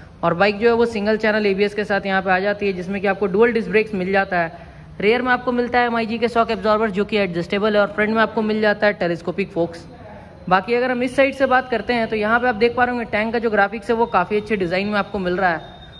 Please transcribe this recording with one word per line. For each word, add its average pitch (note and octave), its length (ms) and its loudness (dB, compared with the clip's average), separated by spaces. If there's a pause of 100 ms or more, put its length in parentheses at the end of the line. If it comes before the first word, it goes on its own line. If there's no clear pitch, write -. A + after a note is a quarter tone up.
(240)
और E3+ 100 2
बाइक G3+ 260 2
जो A#3 80 2
है A#3 80 6
वो A#3 120 4
सिंगल G#3+ 300 0
चैनल G#3+ 280 0
एबीएस G3+ 280 2
के G#3 120 -4
साथ G3 200 -2
यहाँ G3 160 0
पे F#3+ 100 -2
आ F#3 80 4
जाती G3+ 280 -2
है, G3 60 0
जिसमें F#3 280 -6
कि G3 60 0
आपको G3 200 0
डुअल G#3+ 260 4
डिस्क G#3+ 160 -2
ब्रेक्स G#3+ 240 0
मिल F#3 180 -2
जाता G3 280 0
है। E3 240 -4 (380)
रियर A3+ 200 2
में B3+ 100 0
आपको B3 200 0
मिलता A#3+ 280 0
है A#3+ 60 4
एमआईजी A#3 320 -2
के A#3 100 0
shock A3+ 240 0
absorber G#3+ 400 2
जो G3 140 -2
कि G#3 120 -2
adjustable G3 580 0
है G#3 60 6
और G3+ 60 4
फ्रंट G#3 280 0
में A3+ 60 4
आपको G#3+ 200 0
मिल G#3+ 200 0
जाता G#3 260 2
है G#3 60 4
telescopic F3 580 -4
forks। E3 340 -4 (640)
बाकी G3 240 2
अगर B3 180 0
हम B3 120 -2
इस C4 120 -4
side C4+ 200 2
से C4+ 120 2
बात B3+ 240 2
करते A3+ 220 -2
हैं A3+ 140 0
तो A3 80 -4
यहाँ G#3+ 240 2
पे B3 80 0
आप B3 80 0
देख A#3 200 2
पा B3 80 2
रहे B3 120 0
होंगे A3+ 160 -6
tank A3 220 -2
का A#3+ 60 -2
जो A3+ 100 -2
graphics G#3 400 0
है A#3 60 2
वो A3+ 120 2
काफ़ी G#3 300 0
अच्छे G#3 200 -2
design F#3 300 -2
में G#3 120 0
आपको G3+ 200 -4
मिल F3+ 180 -2
रहा F#3 140 2
है D#3 220 -6 (260)